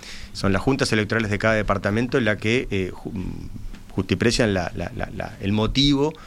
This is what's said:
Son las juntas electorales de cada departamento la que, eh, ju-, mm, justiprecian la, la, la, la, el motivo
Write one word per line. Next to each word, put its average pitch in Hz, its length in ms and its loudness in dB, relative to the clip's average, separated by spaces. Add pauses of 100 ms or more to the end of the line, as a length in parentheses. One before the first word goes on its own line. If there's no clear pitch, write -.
(320)
Son 98 200 2
las 95 100 2
juntas 135 300 2
electorales 107 380 2
de 101 80 2
cada 110 160 4
departamento 104 680 2
la 107 160 2
que, 113 340 0
eh, 92 240 -2
ju-, - 160 -10
mm, 85 380 -6 (460)
justiprecian 104 600 2
la, 90 200 -2
la, 85 220 -6
la, 92 180 -4
la, 90 280 -8
el 98 100 0
motivo 139 600 2 (120)